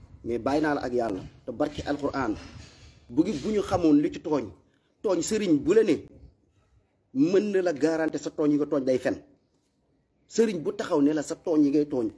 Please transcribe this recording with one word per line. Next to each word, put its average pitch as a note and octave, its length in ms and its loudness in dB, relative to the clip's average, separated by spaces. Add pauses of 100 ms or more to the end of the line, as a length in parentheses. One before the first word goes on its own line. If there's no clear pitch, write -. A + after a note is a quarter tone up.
(240)
Mais A#2 160 -4
bàyyi C3+ 220 0
naa D3+ 140 0
la - 60 -4
ak B2 120 -6
Yàlla. A2+ 280 -2 (240)
Te B2+ 60 -10
barki D3 340 -4
Alxuraan, C#3 500 -4 (760)
bu A#2+ 140 0
ngi, G3+ 100 -2 (100)
bu F#3+ 80 -4
ñu G#3 100 0
xamoon D#3 400 4
li D#3 120 0
ci - 80 -12
tooñ, D3 240 -2 (560)
tooñ F#3 200 0
sëriñ G3+ 380 0
bu D3+ 140 0
la A3 100 8
ne, F3 120 4 (1160)
mën F#3+ 380 2
na F#3+ 100 2
la F3 120 0
garanti D#3 440 0
sa D#3+ 120 -8
tooñ D3 220 0
yi D3 60 2
nga C#3+ 80 0
tooñ C#3+ 180 -2
day C3 160 2
fen. A2 180 -2 (1120)
Sëriñ G#3+ 340 0
bu D3 120 -4
taxaw E3+ 280 0
ne C#3+ 120 4
la D3+ 100 -2
sa D#3+ 120 -8
tooñ D#3 280 2
yi C#3+ 60 4
ngay D3 180 2
tooñ, B2+ 200 -2 (100)